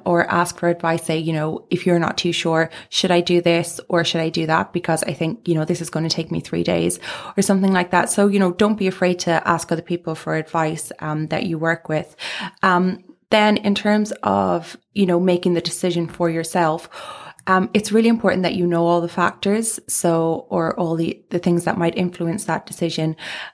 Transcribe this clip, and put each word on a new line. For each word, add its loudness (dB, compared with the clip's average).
or 4
ask 0
for 2
advice. 0
Say, -2
you -2
know, -4
if 0
you're 6
not -2
too 0
sure, 0
should 0
I 4
do 2
this 0
or 2
should -2
I -2
do -2
that? 0
Because -2
I -2
think, -4
you 2
know, 0
this -2
is -8
gonna -2
take -4
me -4
three -2
days 0
or 2
something 2
like 2
that. 2
So, 4
you 2
know, 2
don't 2
be 0
afraid 0
to 0
ask 0
other -2
people -6
for -4
advice, -2
um, -4
that -2
you -4
work -2
with. -4
Um, 2
then 4
in 0
terms 0
of, 0
you 2
know, 4
making 2
the 0
decision -2
for -2
yourself, -2
um, 2
it's 0
really 4
important 2
that 0
you 2
know 2
all 4
the -2
factors, 0
so, 0
or 0
all 0
the, -2
the -2
things 2
that -2
might 0
influence -4
that -4
decision. -4